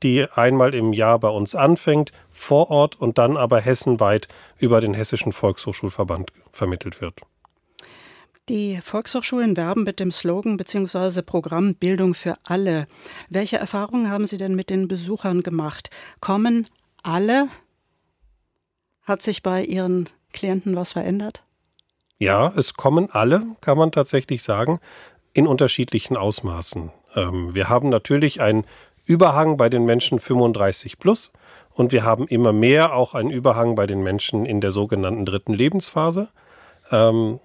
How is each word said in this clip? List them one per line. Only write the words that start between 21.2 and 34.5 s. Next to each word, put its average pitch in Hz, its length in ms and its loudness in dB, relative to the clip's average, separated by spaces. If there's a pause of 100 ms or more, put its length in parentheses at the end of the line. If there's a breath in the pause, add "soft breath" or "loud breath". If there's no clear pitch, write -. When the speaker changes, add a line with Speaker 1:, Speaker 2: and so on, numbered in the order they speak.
Speaker 1:
Ja, 104 380 2
es - 180 0
kommen 160 380 2
alle, 143 340 2 (140)
kann 143 180 0
man 160 140 2
tatsächlich 135 500 -2
sagen, 123 380 -2 (520 loud breath)
in 143 140 4
unterschiedlichen 131 720 0
Ausmaßen. 87 720 -6 (240)
Ähm, 87 400 -4
wir 95 140 -2
haben 123 220 2
natürlich 143 500 0
einen 110 240 2 (400 soft breath)
Überhang 156 520 4
bei 117 120 4
den 120 160 2
Menschen 117 340 2
fünfunddreißig 113 800 0
plus - 320 0 (400 soft breath)
und 120 220 0
wir 117 100 4
haben 113 240 0
immer 117 260 2
mehr 139 400 4
auch 123 220 0
einen 123 160 -2
Überhang 120 460 0
bei 101 100 2
den 98 160 -2
Menschen 101 440 -2
in 104 140 -2